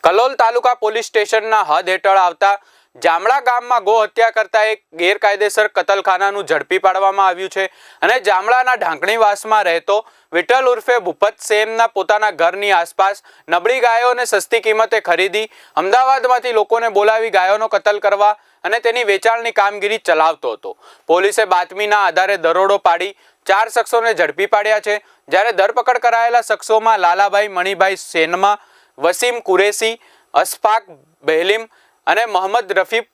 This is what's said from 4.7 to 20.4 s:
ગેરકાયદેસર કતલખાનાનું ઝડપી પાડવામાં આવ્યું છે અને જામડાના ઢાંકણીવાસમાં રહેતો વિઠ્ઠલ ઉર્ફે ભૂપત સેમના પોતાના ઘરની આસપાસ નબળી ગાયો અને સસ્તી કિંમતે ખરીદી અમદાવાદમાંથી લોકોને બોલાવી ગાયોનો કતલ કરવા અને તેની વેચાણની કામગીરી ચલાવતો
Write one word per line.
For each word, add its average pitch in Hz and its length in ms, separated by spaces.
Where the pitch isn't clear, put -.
ગેરકાયદેસર 202 720
કતલખાનાનું 196 800
ઝડપી 160 320
પાડવામાં 196 480
આવ્યું 185 280
છે 190 100
અને 202 180
જામડાના 226 560
ઢાંકણીવાસમાં 202 920
રહેતો 170 320
વિઠ્ઠલ 247 380
ઉર્ફે 247 280
ભૂપત 190 480
સેમના 220 420
પોતાના 208 420
ઘરની 180 460
આસપાસ 190 460
નબળી 196 380
ગાયો 240 260
અને 240 140
સસ્તી 220 360
કિંમતે 220 400
ખરીદી 185 440
અમદાવાદમાંથી 247 840
લોકોને 226 300
બોલાવી 214 460
ગાયોનો 202 340
કતલ 208 300
કરવા 202 320
અને 214 160
તેની 233 320
વેચાણની 226 480
કામગીરી 208 400
ચલાવતો 156 560